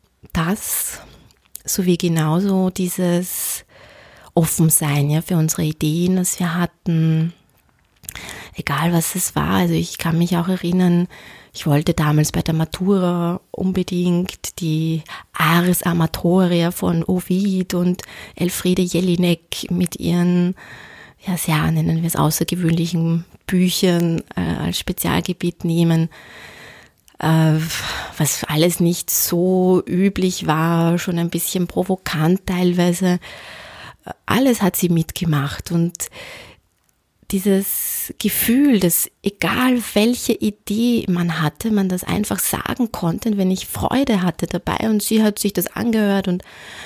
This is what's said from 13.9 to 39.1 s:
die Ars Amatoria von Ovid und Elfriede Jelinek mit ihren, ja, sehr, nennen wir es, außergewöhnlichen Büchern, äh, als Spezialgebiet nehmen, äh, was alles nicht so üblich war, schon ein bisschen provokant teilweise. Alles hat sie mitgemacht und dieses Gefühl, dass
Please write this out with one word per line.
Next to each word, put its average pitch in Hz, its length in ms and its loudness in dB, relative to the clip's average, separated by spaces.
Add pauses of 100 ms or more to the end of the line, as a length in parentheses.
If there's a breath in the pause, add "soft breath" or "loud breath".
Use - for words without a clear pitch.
die 160 440 -2 (280 loud breath)
Ars 170 500 2
Amatoria 175 880 2
von 175 320 -2
Ovid 185 720 0
und 180 300 0 (320 loud breath)
Elfriede - 480 0
Jelinek 175 880 0
mit 180 260 -2
ihren, 175 580 2 (720 loud breath)
ja, 180 120 -2
sehr, 160 320 0
nennen 160 320 0
wir 165 60 0
es, - 80 -6
außergewöhnlichen 165 1080 0 (220)
Büchern, 175 760 2 (140)
äh, - 40 -4
als - 380 -2
Spezialgebiet - 840 -4
nehmen, 165 460 2 (1080 loud breath)
äh, 160 360 4 (640 loud breath)
was - 260 -2
alles 160 360 2
nicht 175 300 0
so 185 760 2
üblich 185 600 0
war, 165 520 2
schon 170 200 -4
ein 170 120 -2
bisschen 175 360 -2
provokant 180 800 0
teilweise. 180 760 2 (1040 loud breath)
Alles 247 380 2
hat 185 140 2
sie 175 120 0
mitgemacht 160 840 -2
und 170 220 0 (1400 loud breath)
dieses - 880 -2
Gefühl, 247 600 4
dass 175 320 0 (120)